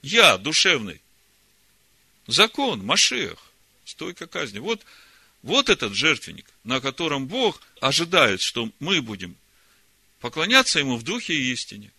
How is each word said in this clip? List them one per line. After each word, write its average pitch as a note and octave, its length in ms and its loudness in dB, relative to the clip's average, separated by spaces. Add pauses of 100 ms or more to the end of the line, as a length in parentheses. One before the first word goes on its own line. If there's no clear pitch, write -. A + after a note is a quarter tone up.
Я D#3+ 360 6
душевный. A#2 640 0 (1300)
Закон, G#3 580 0
Машиах, - 680 -2 (320)
стойка F3 420 -12
казни. A#2+ 340 -8
Вот, G3+ 260 -8 (560)
вот A#3+ 280 2
этот G#2 240 0
жертвенник, A2 560 -2 (140)
на B2+ 160 -4
котором C3+ 480 -4
Бог A3 340 -2 (200)
ожидает, C#3+ 580 4
что A2+ 400 -4
мы E3 220 0
будем F#2+ 340 -12 (840)
поклоняться F3 580 2
Ему C3+ 160 0
в A2+ 80 -6
духе F#3 300 -6
и B2+ 180 0
истине. G#2 480 -10